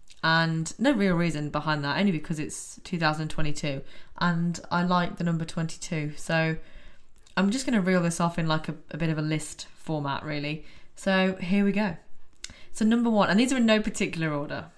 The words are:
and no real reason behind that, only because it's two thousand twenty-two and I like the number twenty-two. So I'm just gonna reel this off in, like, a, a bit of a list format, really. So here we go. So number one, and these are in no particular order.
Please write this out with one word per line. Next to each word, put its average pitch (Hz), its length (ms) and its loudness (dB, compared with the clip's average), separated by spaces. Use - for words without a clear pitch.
and 160 560 2
no 262 100 4
real 196 240 4
reason 151 360 0
behind 151 340 -2
that, 143 160 0
only 202 100 4
because 156 300 -2
it's - 420 -8
two - 160 -4
thousand 156 300 2
twenty-two 147 540 2
and 170 400 2
I 175 140 2
like 175 340 2
the 175 80 -2
number 165 200 0
twenty-two. 160 720 -4
So 160 400 2
I'm 196 140 4
just 269 160 -2
gonna 240 140 2
reel 180 220 4
this 170 180 0
off 170 180 0
in, 165 80 0
like, 156 220 0
a, 160 60 -6
a 147 80 -8
bit 160 100 0
of 156 80 0
a 156 60 -2
list 156 520 -4
format, 143 480 -4
really. 147 440 -6
So 190 460 2
here 202 240 2
we 202 80 4
go. 196 240 0
So - 120 0
number 233 240 4
one, 202 220 4
and 190 100 6
these 262 140 4
are - 20 2
in 240 80 4
no 220 160 6
particular 170 540 -2
order. 147 320 -6